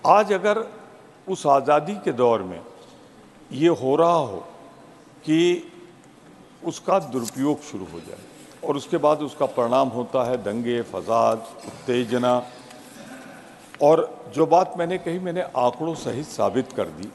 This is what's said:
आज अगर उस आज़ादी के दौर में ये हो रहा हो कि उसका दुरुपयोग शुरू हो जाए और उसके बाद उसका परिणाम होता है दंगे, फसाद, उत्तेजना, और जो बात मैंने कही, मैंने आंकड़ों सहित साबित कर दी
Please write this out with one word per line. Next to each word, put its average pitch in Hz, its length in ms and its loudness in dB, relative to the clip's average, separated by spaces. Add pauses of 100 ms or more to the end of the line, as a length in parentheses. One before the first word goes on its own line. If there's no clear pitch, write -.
आज 202 240 6
अगर 208 320 0 (600)
उस 185 220 -4
आज़ादी 147 460 4 (100)
के 170 100 0
दौर 117 280 4
में 90 180 -10 (880)
ये 143 180 2 (120)
हो 131 160 2
रहा 170 280 4
हो 95 200 -8 (800)
कि 156 140 2 (1300)
उसका 175 340 -2
दुरुपयोग 135 640 -2
शुरू 95 220 -12
हो 85 160 -12
जाए - 220 -16 (420)
और 143 120 -2
उसके 143 220 -4
बाद 147 240 2
उसका 139 260 -2
परिणाम 127 420 2
होता 120 340 -2
है 127 200 -2
दंगे, 117 380 -2
फसाद, 113 640 0 (200)
उत्तेजना, 123 680 0 (1500)
और 143 140 8 (380)
जो 160 120 4
बात 180 320 4
मैंने 175 200 -2
कही, 175 200 -6
मैंने 180 240 -4
आंकड़ों 131 540 -2
सहित 131 300 -6
साबित 104 460 -2
कर 92 180 -4
दी 80 240 -12